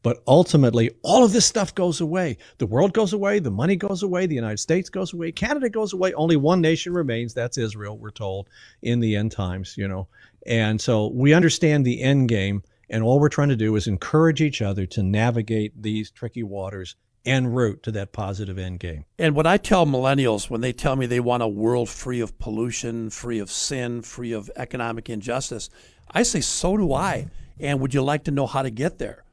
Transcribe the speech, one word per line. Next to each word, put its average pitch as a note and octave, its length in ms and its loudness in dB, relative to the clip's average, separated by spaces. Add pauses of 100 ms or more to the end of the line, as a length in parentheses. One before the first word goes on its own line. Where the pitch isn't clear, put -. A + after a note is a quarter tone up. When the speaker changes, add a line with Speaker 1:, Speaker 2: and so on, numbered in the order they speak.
Speaker 1:
But - 240 -2
ultimately, B2 640 6 (120)
all A#3+ 220 6
of G3+ 80 4
this A3+ 140 4
stuff - 280 -2
goes F3 260 0
away. E3 380 -2 (200)
The A#2+ 80 -2
world C#3+ 260 2
goes G#3 200 2
away. G3+ 260 0
The C3 140 -2
money D#3+ 240 2
goes F#3+ 260 -4
away. F#3 240 0
The D#3 80 -2
United A2 240 -2
States F3 320 -2
goes F#3 240 -6
away. E3 160 -6
Canada C4 400 -2
goes G#3+ 220 -4
away. F#3 220 0
Only D#3+ 220 4
one E3 240 4
nation E3 320 0
remains. A#2+ 420 -2
That's A#2+ 220 -4
Israel, G#2+ 400 -6
we're G#2+ 140 -14
told, G2 380 -8 (340)
in A#2+ 160 0
the A2 160 2
end G#2 160 0
times, F#2 480 -6
you G2 80 -4
know. F#2+ 220 -6 (360)
And A2 360 0
so G#2+ 340 2
we C3+ 180 6
understand D3+ 540 4
the B2 160 -2
end C3+ 260 4
game, G2+ 360 0 (260)
and A2 140 0
all C3 160 4
we're D3 80 4
trying C#3+ 220 2
to B2+ 60 2
do A2 200 2
is G2 100 0
encourage D#3 560 2
each D3 180 0
other G2 260 -2
to G2+ 180 -2
navigate G#2+ 760 0
these G#2+ 300 -4
tricky A#2 320 -10
waters G2 540 -10 (280)
en C3 220 2
route A#2+ 380 0
to A2+ 80 -6
that G2+ 200 -6
positive G2 460 -8
end F#2 220 -8
game. D#2+ 240 -10 (160)
Speaker 2:
And D#3 160 2
what D#3 100 2
I F#3 100 4
tell F#3 300 4
millennials C3 640 2
when A#2 120 -4
they B2+ 100 -2
tell C3+ 240 -2
me C3 100 -2
they A#2+ 140 0
want A#2+ 240 0
a A2 40 0
world A2+ 400 0
free B2 300 -8
of A2 220 -6
pollution, A#2 680 -6
free A#2 300 -6
of G2 140 -8
sin, A#2+ 500 -6
free A#2+ 300 -10
of G#2 240 -8
economic A#2 520 -8
injustice, A#2 640 -8 (400)
I - 140 0
say, G3 160 0
"So F#3 360 0
do F3 160 0
I. D3+ 360 -2 (320)
And C#3+ 180 -2
would C3 160 -2
you C#3 80 2
like D3 220 0
to D3+ 80 -2
know C#3 160 0
how C#3 140 -2
to C3 80 -4
get C3 280 -4
there? G#2 240 -10 (100)